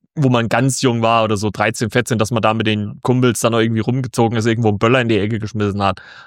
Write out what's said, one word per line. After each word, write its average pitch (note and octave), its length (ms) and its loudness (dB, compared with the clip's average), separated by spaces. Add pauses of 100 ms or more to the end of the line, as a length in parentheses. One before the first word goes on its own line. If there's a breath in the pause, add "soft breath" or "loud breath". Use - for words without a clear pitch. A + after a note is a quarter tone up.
(140)
wo C#3 140 0
man A#2 200 0
ganz C3 320 0
jung A#2 220 0
war A2+ 220 4
oder G#2+ 120 0
so, G#2 160 -2
dreizehn, G#2+ 380 -2
vierzehn, A#2+ 280 -2
dass G#2+ 120 0
man A#2 100 -2
da A2 140 2
mit A2 140 -2
den G#2 340 -4
Kumpels B2+ 380 2
dann A#2 100 2
noch A#2 80 0
irgendwie A2+ 220 0
rumgezogen A#2+ 580 -2
ist, A2 80 0
irgendwo A2+ 220 2
einen G2+ 100 0
Böller A#2+ 220 2
in A#2 80 0
die A2 100 2
Ecke G#2+ 220 -2
geschmissen G#2 420 -4
hat. G2 180 0 (260 loud breath)